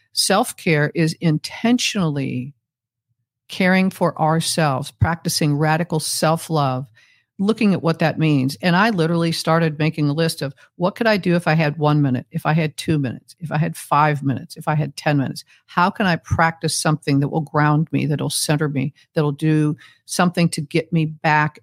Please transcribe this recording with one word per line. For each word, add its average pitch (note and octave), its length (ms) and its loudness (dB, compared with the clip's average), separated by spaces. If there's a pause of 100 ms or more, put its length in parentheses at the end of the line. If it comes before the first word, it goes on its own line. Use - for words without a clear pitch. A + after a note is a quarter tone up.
(140)
Self-care E3+ 800 0
is D#3+ 240 2
intentionally D3+ 1300 -2 (960)
caring F#3+ 400 2
for - 300 -2
ourselves, D#3 720 0
practicing E3 640 0
radical D#3+ 440 0
self-love D3 840 -2 (540)
looking G3+ 340 2
at B2+ 100 -2
what E3 160 0
that D#3 180 0
means. C#3+ 460 2
And F3 120 2
I G#3 140 4
literally E3+ 420 0
started D#3+ 460 0
making D#3 320 0
a C#3+ 40 0
list D#3+ 280 -2
of C#3 140 -6 (200)
what F3+ 200 -2
could A#3 100 -4
I G#3+ 120 0
do F3 180 0
if F3 120 -2
I D#3 60 4
had D#3 240 2
one D3 240 2
minute, C3 300 0
if - 160 -6
I D3+ 60 2
had D#3 240 -2
two D#3+ 200 -2
minutes, - 420 -6
if D3+ 120 -10
I D3+ 60 -2
had D#3+ 200 -2
five D3 460 0
minutes, C#3 340 -4
if - 100 -16
I D#3 60 0
had D3+ 240 -2
ten D3 200 0
minutes. - 260 -4 (240)
How F3+ 240 2
can G3 160 -2
I E3+ 80 2
practice E3 600 -2
something D3+ 440 0
that C#3+ 80 0
will D#3+ 140 -4
ground D3+ 500 2
me, C3+ 160 0
that'll C#3 240 -2
center D3+ 380 0
me, C#3 240 -4 (200)
that'll D3 200 0
do D3+ 420 0 (300)
something F3 440 0
to - 120 -8
get D#3 300 -4
me D#3+ 140 2
back D3+ 580 0